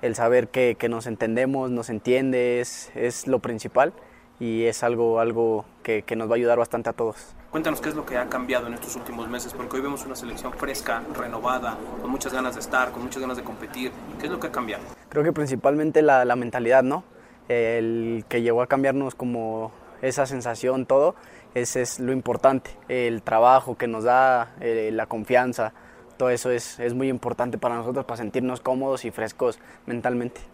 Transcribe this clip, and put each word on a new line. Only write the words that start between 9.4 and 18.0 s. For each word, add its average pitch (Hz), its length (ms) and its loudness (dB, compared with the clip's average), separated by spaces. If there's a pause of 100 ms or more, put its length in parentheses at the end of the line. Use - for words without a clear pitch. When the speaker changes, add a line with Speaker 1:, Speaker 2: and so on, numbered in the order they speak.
Speaker 2:
porque 123 240 -8
hoy 131 40 -2
vemos 139 240 -6
una 131 100 -10
selección 123 380 -10
fresca, 123 500 -4 (140)
renovada, 120 600 -4 (240)
con 123 100 -6
muchas 135 200 -4
ganas 127 240 -2
de 113 60 -8
estar, 127 300 0
con 120 120 -10
muchas 127 180 -8
ganas 127 160 -6
de 123 60 -10
competir. 113 480 -8 (280)
¿Qué 151 80 -8
es 175 40 -4
lo 180 80 -6
que - 80 -6
ha 123 40 -6
cambiado? 110 320 -6 (260)
Speaker 1:
Creo 147 140 0
que 165 100 2
principalmente 151 680 2
la, 131 240 8
la 120 100 4
mentalidad, 123 480 4
¿no? 143 200 0 (440)
El 117 840 0